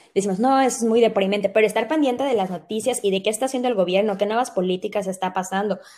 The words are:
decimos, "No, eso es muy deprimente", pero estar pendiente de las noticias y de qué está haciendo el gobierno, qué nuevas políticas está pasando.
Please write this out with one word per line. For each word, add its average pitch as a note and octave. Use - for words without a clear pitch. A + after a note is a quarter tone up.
decimos, F#3+
"No, C4+
eso B3
es A#3
muy A3+
deprimente", G3+
pero G#3+
estar A3
pendiente C#4
de C4+
las F#3+
noticias G#3+
y G3+
de F#3+
qué G#3
está A3
haciendo B3+
el B3
gobierno, F#3+
qué G3+
nuevas A#3
políticas F#3
está F#3
pasando. F#3+